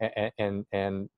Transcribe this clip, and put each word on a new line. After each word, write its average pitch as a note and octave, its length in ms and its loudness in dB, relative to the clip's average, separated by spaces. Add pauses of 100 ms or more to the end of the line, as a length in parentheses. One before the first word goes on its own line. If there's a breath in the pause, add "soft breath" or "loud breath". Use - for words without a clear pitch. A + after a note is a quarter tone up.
a-, A2 160 0
a-, G#2+ 220 0
and, G2+ 340 0
and G2 460 0